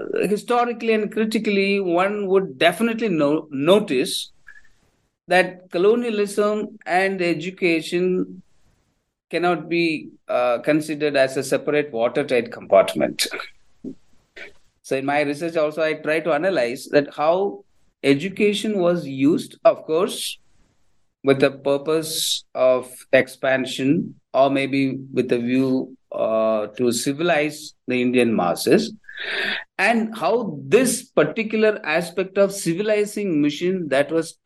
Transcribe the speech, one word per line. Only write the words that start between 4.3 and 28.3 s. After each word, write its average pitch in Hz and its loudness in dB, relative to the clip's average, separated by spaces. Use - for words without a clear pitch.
that 180 0
colonialism 208 0
and 185 0
education 175 -2
cannot 170 -2
be, 165 -2
uh, 123 0
considered 151 0
as 135 2
a 139 -2
separate 147 -2
watertight 120 0
compartment. - 2
So - -4
in 135 -4
my 143 0
research 151 -4
also, 156 0
I 156 0
try 156 -2
to 165 -2
analyze 143 -2
that 143 2
how 185 0
education 196 2
was 175 0
used, 135 0
of - 4
course, 185 -4
with 135 4
the 139 4
purpose 143 -4
of 127 2
expansion, 131 0
or 135 6
maybe 135 0
with 127 -2
a 123 0
view, 131 0
uh, 110 0
to 120 0
civilize 151 -2
the 127 0
Indian 123 2